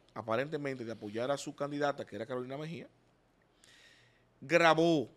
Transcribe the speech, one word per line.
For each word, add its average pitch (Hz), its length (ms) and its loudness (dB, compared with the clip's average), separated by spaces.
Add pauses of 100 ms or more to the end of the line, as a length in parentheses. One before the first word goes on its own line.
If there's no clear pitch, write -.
(140)
aparentemente, 131 680 -2
de 113 80 -8
apoyar 110 380 -4
a 139 60 2
su 139 180 -10
candidata, 143 520 -4
que - 100 -12
era 113 100 -6
Carolina 127 300 -8
Mejía, 151 320 -12 (1500)
grabó 160 760 6